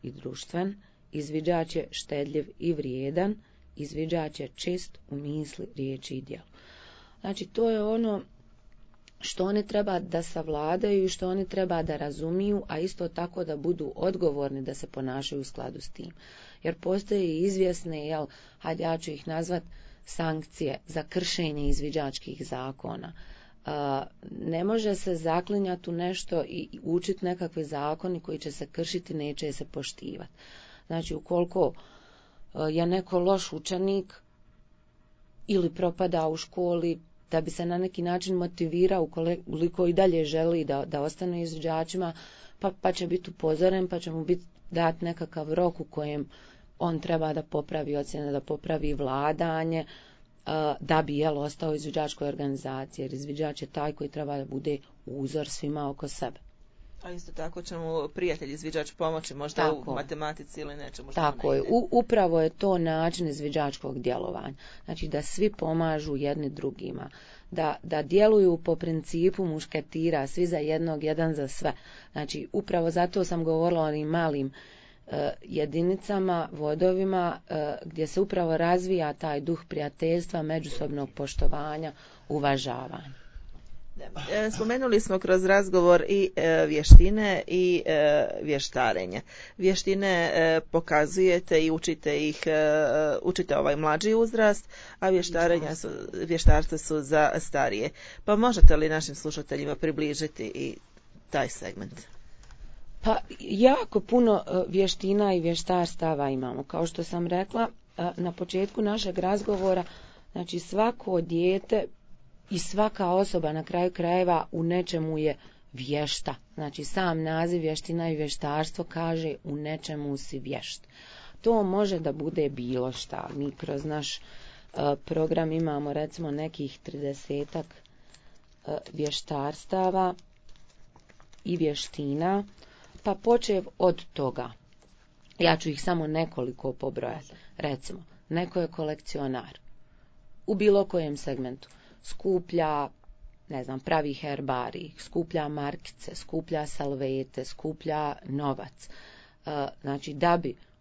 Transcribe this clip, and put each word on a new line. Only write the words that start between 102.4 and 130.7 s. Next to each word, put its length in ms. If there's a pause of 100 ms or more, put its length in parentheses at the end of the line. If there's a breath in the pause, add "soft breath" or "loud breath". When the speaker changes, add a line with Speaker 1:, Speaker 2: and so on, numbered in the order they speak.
Speaker 1:
Pa, 140 (240)
jako 600
puno, 460
e, 220
vještina 640
i 60
vještarstava 920
imamo. 340
Kao 220
što 180
sam 220
rekla, 420 (300)
e, 180
na 160
početku 500
našeg 360
razgovora, 640 (480 loud breath)
znači, 260
svako 640
dijete 640 (640)
i 80
svaka 520
osoba, 420
na 100
kraju 300
krajeva, 600
u 100
nečemu 560
je 180 (360 soft breath)
vješta. 640 (200)
Znači, 300
sam 380
naziv 380
vještina 500
i 60
vještarstvo 680
kaže: 500 (100)
„U 120
nečemu 600
si 220
vješt.” 480 (540 loud breath)
To 220
može 360
da 140
bude 360
bilo 440
šta. 440
Mi 140
kroz 340
naš, 320
e, 40 (840 loud breath)
program 480
imamo, 400
recimo, 380
nekih 480
tridesetak, 880 (1000 soft breath)
e, 120 (140)
vještarstava 1200 (1300)